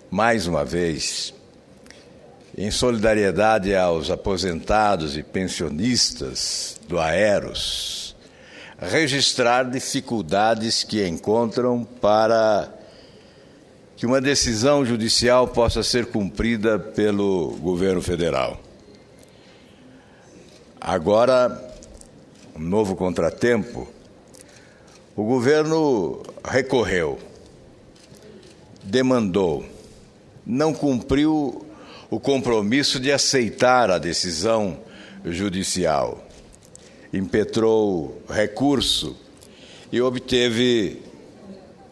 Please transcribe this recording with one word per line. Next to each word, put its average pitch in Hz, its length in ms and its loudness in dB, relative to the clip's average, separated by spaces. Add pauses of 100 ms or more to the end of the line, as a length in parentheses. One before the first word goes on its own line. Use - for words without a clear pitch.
mais 107 380 0
uma 78 180 0
vez, 80 680 -4 (1300)
em 104 140 -4
solidariedade 107 1040 2
aos 85 340 2
aposentados 92 1040 0
e 76 60 -6
pensionistas 90 1700 -4
do 85 120 -2
Aeros, 82 1160 -2 (640)
registrar 127 880 2
dificuldades 110 1120 -2
que 104 220 -2
encontram 117 800 0
para 110 840 2 (1300)
que 120 120 -4
uma 131 120 2
decisão 135 640 2
judicial 120 640 4
possa 117 360 0
ser 117 240 0
cumprida 107 720 0
pelo 98 840 0
governo 90 400 0
federal. 80 580 -2 (2250)
Agora, 110 960 2 (800)
um 78 80 -10
novo 95 320 0
contratempo, 90 920 0 (1300)
o 104 80 -2
governo 131 960 0 (240)
recorreu, 98 720 0 (1700)
demandou, 98 840 2 (800)
não 143 300 0
cumpriu 143 880 -2 (420)
o 110 120 -6
compromisso 123 800 0
de 131 120 0
aceitar 127 760 4
a 90 80 4
decisão 85 840 -2 (460)
judicial, 85 960 -2 (880)
impetrou 104 1160 0
recurso 107 880 -2 (760)
e 113 80 0
obteve 120 1000 0 (920)